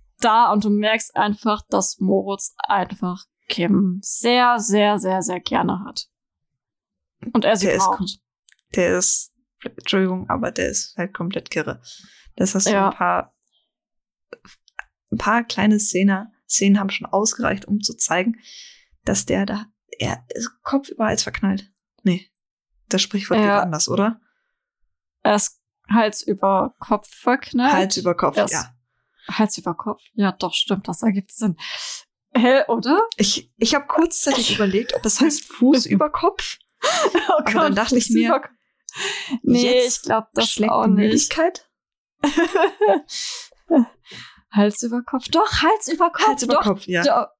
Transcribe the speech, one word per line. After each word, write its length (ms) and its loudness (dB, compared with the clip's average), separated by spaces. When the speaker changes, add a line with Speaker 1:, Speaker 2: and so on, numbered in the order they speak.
Speaker 1:
da, 300 4
und 140 2
du 60 2
merkst 460 0
einfach, 520 -2
dass 320 -2
Moritz 540 -2
einfach 580 -4
Kim 540 0
sehr, 560 2
sehr, 400 2
sehr, 240 0
sehr 180 -4
gerne 440 -2
hat. 240 -12
Und 120 0
er 120 2
sie 100 0
Speaker 2:
Der 100 2
ist 80 2
Speaker 1:
braucht. 160 0
Speaker 2:
kom-, 180 -8
der 240 0
ist, 340 -4
Entschuldigung, 680 -4
aber 200 -4
der 200 -4
ist 260 -8
halt 160 -6
komplett 380 -8
kirre. 320 -8
Das 180 -2
hast 120 0
du 60 0
Speaker 1:
Ja. 180 2
Speaker 2:
ein 60 -10
paar, 400 -2
ein 60 -6
paar 260 0
kleine 360 2
Szene-, 520 0
Szenen 320 2
haben 100 -4
schon 160 -8
ausgereicht, 600 -2
um 160 -2
zu 120 -4
zeigen, 440 -2
dass 220 -2
der 200 0
da, 200 -8
er 320 -6
ist 320 -10
kopfüber 440 -4
als 180 -2
verknallt. 460 -4
Nee, 260 0
das 140 0
Sprichwort 380 -2
Speaker 1:
Ja. 160 4
Speaker 2:
geht 80 2
anders, 240 -4
oder? 320 0
Speaker 1:
Er 140 2
ist 240 -2
Hals 320 2
über 560 0
Kopf 340 -4
verknallt. 600 0
Speaker 2:
Hals 240 0
über 180 0
Kopf, 220 -2
Speaker 1:
Er 80 2
ist 80 -2
Speaker 2:
ja. 220 -6
Speaker 1:
Hals 320 0
über 160 -6
Kopf? 260 -10
Ja, 180 0
doch, 220 -6
stimmt, 340 -2
das 140 -2
ergibt 300 0
Sinn. 240 0
Hä, 340 4
oder? 380 2
Speaker 2:
Ich, 400 0
ich 180 0
hab 140 -2
kurzzeitig 640 2
Speaker 1:
<laughs> 0 -
Speaker 2:
überlegt, 400 0
ob 80 -4
das 180 0
heißt 260 2
Fuß 400 4
über 240 2
Kopf. 520 -2
Speaker 1:
<laughs> 60 -20
Oh 600 0
Speaker 2:
Aber 100 -4
dann 200 2
Speaker 1:
Gott, 80 0
Speaker 2:
dachte 200 0
ich 80 2
Speaker 1:
Fuß 80 0
Speaker 2:
mir, 140 2
Speaker 1:
über 120 2
Ko-, 80 -16
nee, 400 4
Speaker 2:
jetzt 140 2
Speaker 1:
ich 80 -6
glaub, 300 -2
das 140 0
Speaker 2:
schlägt 240 0
Speaker 1:
auch 120 2
Speaker 2:
die 80 4
Speaker 1:
nicht. 200 4
Speaker 2:
Müdigkeit. 560 0
Speaker 1:
<laughs> 840 2
Hals 320 2
über 200 -4
Kopf. 260 -6
Doch, 340 0
Hals 300 2
über 180 2
Kopf. 160 0
Speaker 2:
Hals 160 2
über 140 0
Speaker 1:
Doch, 60 2
Speaker 2:
Kopf, 240 -2
ja. 160 -2
Speaker 1:
doch, 260 2